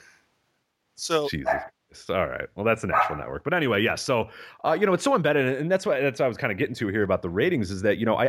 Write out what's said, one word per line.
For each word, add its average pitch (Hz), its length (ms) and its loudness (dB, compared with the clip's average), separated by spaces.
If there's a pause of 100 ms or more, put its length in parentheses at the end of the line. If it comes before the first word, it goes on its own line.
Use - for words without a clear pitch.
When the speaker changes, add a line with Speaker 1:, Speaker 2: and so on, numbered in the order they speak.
(960)
Speaker 1:
So 151 340 -2
Speaker 2:
Jesus. - 800 -6
All 87 180 2
right. 67 280 -8
Well, 101 100 -4
that's 113 160 2
the 107 60 -4
Nashville - 280 0
Network. 65 300 -10
But 147 80 -2
anyway, 127 280 2
yeah. 101 140 2
So, 113 320 -2 (380)
uh, 156 120 2
you 202 80 2
know, 190 80 4
it's 175 120 0
so 277 100 4
embedded, 147 420 2
and 156 140 -4
that's 190 140 0
why, 147 160 0
that's 139 180 0
what 147 60 2
I - 20 4
was 110 100 -2
kinda 117 180 -2
getting 117 200 -2
to 107 140 -2
here 104 140 0
about 92 180 2
the 90 80 -6
ratings 110 420 0
is 95 120 -6
that, 104 140 2
you 143 80 -2
know, 110 100 4
I, 120 140 2